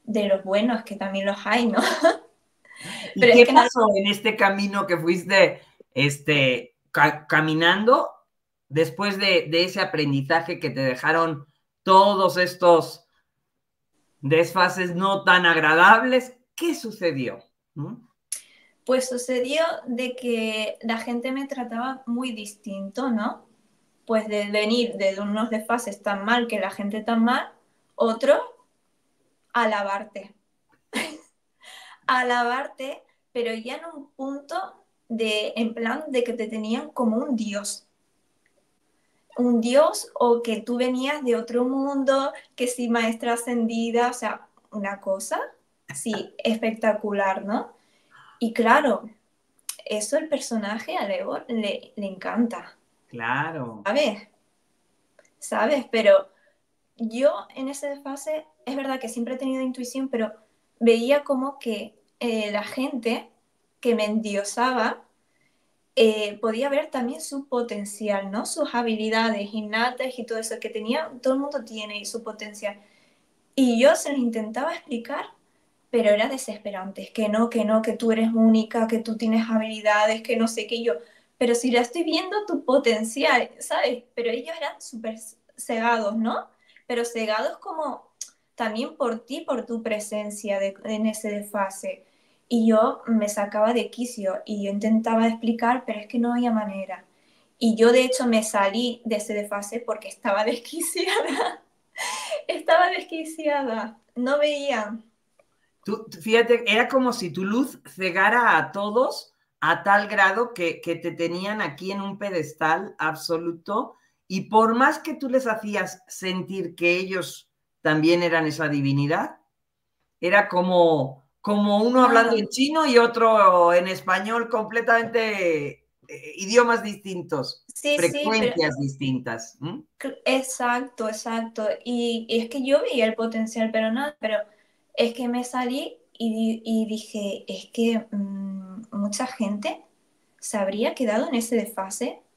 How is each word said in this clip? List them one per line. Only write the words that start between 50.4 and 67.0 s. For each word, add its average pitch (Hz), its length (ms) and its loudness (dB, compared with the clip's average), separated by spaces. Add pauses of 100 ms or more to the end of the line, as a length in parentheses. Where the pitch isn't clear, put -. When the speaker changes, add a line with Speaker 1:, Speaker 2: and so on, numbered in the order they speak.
Speaker 1:
a 226 100 -4
Leo 190 400 -6
le, 214 480 -4
le 202 100 -6
encanta. 190 720 -4 (360)
Speaker 2:
Claro. 131 520 -4 (200)
Speaker 1:
¿Sabes? 226 440 0 (1080)
¿Sabes? 226 520 0
Pero 202 380 6 (680)
yo 240 360 2 (240)
en 262 120 -6
ese 285 200 -8
desfase, 285 580 -8 (200)
es 269 100 -6
verdad 262 240 -4
que 226 80 -8
siempre 240 260 -6
he 254 40 -8
tenido 262 240 -4
intuición, 262 460 -6
pero 220 240 -2 (480)
veía 233 440 4
como 277 340 -2
que, 220 380 -6 (240)
eh, 220 320 -2
la 208 120 -2
gente 262 640 -4 (500)
que 240 140 2
me 214 120 0
endiosaba, 220 1000 -2 (920)
eh, 214 440 4
podía 226 300 -2
ver 302 200 -2
también 262 300 -6